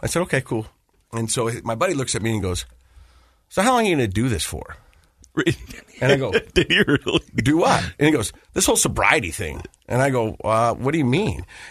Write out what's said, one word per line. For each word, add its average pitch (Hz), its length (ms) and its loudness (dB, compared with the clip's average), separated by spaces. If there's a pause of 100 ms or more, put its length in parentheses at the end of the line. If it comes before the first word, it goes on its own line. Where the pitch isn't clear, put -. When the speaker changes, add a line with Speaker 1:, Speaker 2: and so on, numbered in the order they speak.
Speaker 1:
I 113 60 -4
said, 170 160 0
"Okay, 143 180 0
cool." 113 260 -4 (460)
And 113 180 -2
so 113 180 -2 (140)
my 113 120 -2
buddy 175 180 0
looks 135 220 -4
at 110 60 -4
me 113 100 0
and 107 100 -2
goes, 90 240 -4 (840)
"So - 120 -2
how 247 120 4
long 233 120 2
are 202 40 2
you 170 60 2
gonna 127 120 2
do 107 220 0
this 104 140 -2
for?" - 320 -10 (600)
Speaker 2:
<laughs> 156 100 0 (560)
Speaker 1:
And 127 100 4
I 139 60 4
go, 131 140 -2 (220)
Speaker 2:
"Did 180 160 4
he 190 100 2
really?" 147 420 2 (140)
Speaker 1:
"Do 123 220 2
what?" 202 240 4 (160)
And 147 80 2
he 151 60 6
goes, 117 220 0 (200)
"This - 120 0
whole 233 100 4
sobriety 110 560 2
thing." 78 300 -8 (260)
And 120 140 0
I 139 80 2
go, 117 340 0
"Uh, 110 300 2
what 131 180 -2
do 165 60 0
you 147 80 2
mean?" 135 400 0 (260)